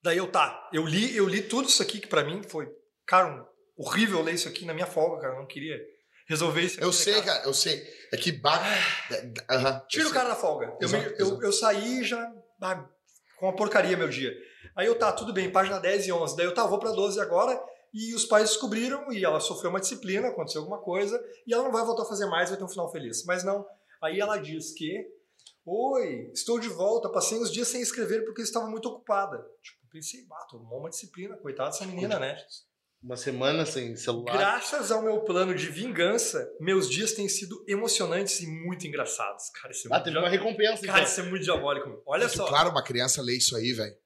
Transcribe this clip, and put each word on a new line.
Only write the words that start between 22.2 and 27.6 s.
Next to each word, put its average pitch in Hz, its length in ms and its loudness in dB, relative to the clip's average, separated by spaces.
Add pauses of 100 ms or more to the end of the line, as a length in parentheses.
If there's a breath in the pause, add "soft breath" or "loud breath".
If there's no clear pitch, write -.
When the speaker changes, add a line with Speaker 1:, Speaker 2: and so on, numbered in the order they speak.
Speaker 1:
mais, 175 240 0
vai 196 80 -4
ter 196 60 -6
um 180 40 -8
final 175 240 -6
feliz. 135 320 -6
Mas 180 180 0
não. 202 240 -2 (340 loud breath)
Aí 165 200 -2
ela 208 160 0
diz 156 360 -8
que, 180 320 -6 (600 soft breath)
"Oi, 202 680 -2
estou 233 280 -2
de 226 80 -6
volta, 202 400 2
passei 208 300 0
uns 233 140 -2
dias 233 160 -2